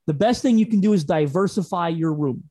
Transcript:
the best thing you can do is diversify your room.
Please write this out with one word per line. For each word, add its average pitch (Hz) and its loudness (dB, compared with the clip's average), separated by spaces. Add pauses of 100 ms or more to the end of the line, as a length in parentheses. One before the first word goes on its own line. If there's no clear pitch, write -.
the 156 -2
best 214 0
thing 233 4
you 220 2
can 220 2
do 208 2
is 180 2
diversify 170 -2
your 165 -2
room. 147 -4